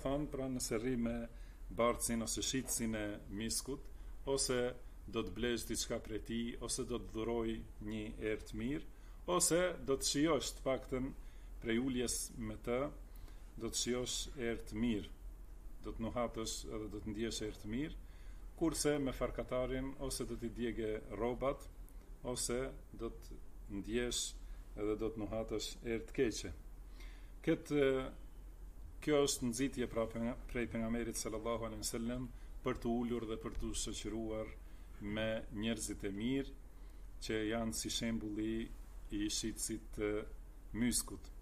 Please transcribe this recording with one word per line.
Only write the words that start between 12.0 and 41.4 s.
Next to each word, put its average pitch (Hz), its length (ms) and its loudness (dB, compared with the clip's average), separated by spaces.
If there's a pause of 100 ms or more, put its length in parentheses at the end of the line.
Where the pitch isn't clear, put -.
me 110 280 -4
të, 123 140 4 (800)
do 110 120 -2
të - 120 0
shijosh 123 360 2 (200)
erë 117 320 0
të 107 140 0
mirë, 107 280 4 (680)
do 110 120 -4
të 113 120 -2
nuhatësh 113 500 0 (140)
edhe 107 240 -4
do 104 80 -6
të 110 120 -4
ndjesh 110 340 0
erë 104 140 -6
të 107 120 -6
mirë, 151 260 -2 (600)
kurse 151 420 4
me 127 120 2
farkatarin 127 800 0 (120)
ose 131 240 0
do 117 80 -2
t'i 117 160 -2
djege 110 460 0 (160)
rrobat, 120 500 2 (560)
ose 123 380 0 (340)
do 110 160 -4
të - 300 -10 (400)
ndjesh 113 420 2 (560)
edhe 104 220 2
do 110 100 2
të 107 140 -2
nuhatësh 110 480 0 (120)
erë 113 240 0
të - 100 -10
keqe. 107 340 4 (880)
Këtë, 151 440 6 (1160)
kjo 147 240 6
është 131 240 2
nxitje, 123 400 2
pra, 113 200 2
penga-, 117 280 0 (140)
prej 120 180 2
pejgamberit 113 480 0
sallallahu 113 500 0
alaihi 107 140 -6
wasallam 120 460 -2 (340)
për 127 220 0
të 120 80 4
ulur 117 340 2
dhe 110 160 -2
për 113 160 -4
të 117 140 0 (120)
shoqëruar 110 680 -2 (500)
me 107 280 0 (280)
njerëzit 107 480 0
e 98 80 0
mirë, 131 440 0 (640)
që 110 180 2 (120)
janë 113 260 2
si 107 160 -2
shembulli 110 600 2 (640)
i 104 120 4
shitësit - 680 -2
të 107 140 4 (640)
myskut. 113 540 2 (100)